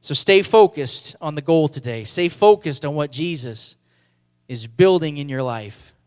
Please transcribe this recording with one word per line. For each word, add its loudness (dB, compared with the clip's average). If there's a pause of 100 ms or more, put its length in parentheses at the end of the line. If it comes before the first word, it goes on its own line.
So -8
stay 4
focused 2
on -8
the -8
goal 2
today. -8
Stay -4
focused 2
on -6
what -4
Jesus -10 (720)
is -12
building 0
in -12
your -6
life. -12 (140)